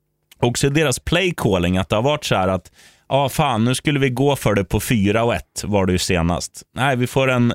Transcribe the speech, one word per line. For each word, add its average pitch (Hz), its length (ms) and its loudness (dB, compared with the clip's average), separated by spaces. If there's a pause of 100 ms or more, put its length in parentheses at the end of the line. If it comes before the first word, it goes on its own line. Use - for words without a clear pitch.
(400)
också 143 300 0
deras 139 280 0
play 175 380 -2
calling, 92 420 0
att 92 100 -4
det 107 80 0
har 107 60 0
varit 147 220 -2
så - 100 -2
här 95 140 0
att, 92 220 -4 (380)
ja, 139 200 0
fan, 123 360 0
nu 123 100 2
skulle 143 260 -2
vi 135 100 2
gå 135 260 0
för 107 180 0
det 101 100 2
på 104 160 -2
fyra 107 440 2
och 117 100 0
ett, - 300 -8
var 95 220 0
det 92 60 2
ju 92 60 2
senast. 85 640 -2 (120)
Nej, 131 220 -2
vi 123 100 0
får 135 240 0
en, 120 240 2